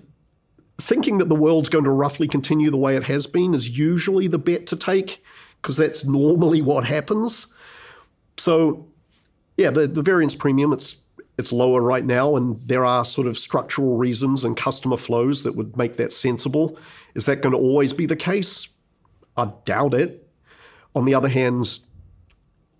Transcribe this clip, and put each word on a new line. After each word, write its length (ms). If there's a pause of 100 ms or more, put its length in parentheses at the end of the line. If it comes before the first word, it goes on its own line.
(800)
thinking 400
that 100
the 60
world's 340
going 160
to 60
roughly 380
continue 420
the 60
way 200
it 80
has 220
been 280
is 240
usually 480
the 120
bet 280
to 100
take, 460 (400)
'cause 140
that's 280
normally 560
what 240
happens. 600 (920)
So, 500 (680)
yeah, 140
the, 160
the 160
variance 320
premium, 380
it's, 240 (420)
it's 140
lower 280
right 240
now, 320
and 260
there 220
are 200
sort 220
of 120
structural 580
reasons 480
and 120
customer 400
flows 480
that 120
would 200
make 200
that 160
sensible. 680 (360)
Is 120
that 140
gonna 180
always 340
be 140
the 100
case? 520 (680)
I 140 (140)
doubt 300
it. 320 (680)
On 100
the 100
other 140
hand, 520 (1000)